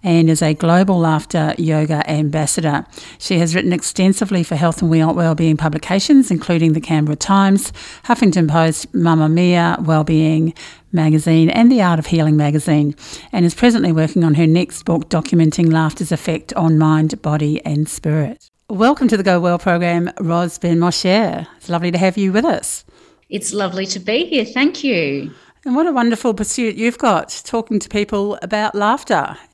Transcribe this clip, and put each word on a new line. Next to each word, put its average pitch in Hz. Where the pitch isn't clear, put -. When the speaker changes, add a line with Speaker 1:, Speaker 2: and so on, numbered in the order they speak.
Speaker 1:
and 165
is 160
a 156
global 175
laughter 156
yoga 156
ambassador. 151
She 180
has 170
written 180
extensively 185
for 160
health 165
and 165
well-, 160
wellbeing 160
publications, 180
including 165
the 156
Canberra 151
Times, 196
Huffington 180
Post, 160
Mamma 165
Mia, 170
Wellbeing 160
magazine 160
and 233
The 233
Art 170
of -
Healing 156
magazine, 147
and 175
is 170
presently 220
working 160
on 160
her 160
next 170
book 170
documenting 165
laughter's 160
effect 156
on 160
mind, 156
body 151
and 151
spirit. 156
Welcome 240
to 220
the 196
Go 180
Well 175
program, 175
Roz 175
Ben 170
Moshe. 175
It's -
lovely 170
to 175
have 190
you 190
with 226
us. -
Speaker 2:
It's -
lovely 190
to 190
be 233
here. 285
Thank 294
you. 147
Speaker 1:
And 254
what 320
a 339
wonderful 233
pursuit 220
you've 233
got, 202
talking 226
to -
people 202
about 208
laughter. 202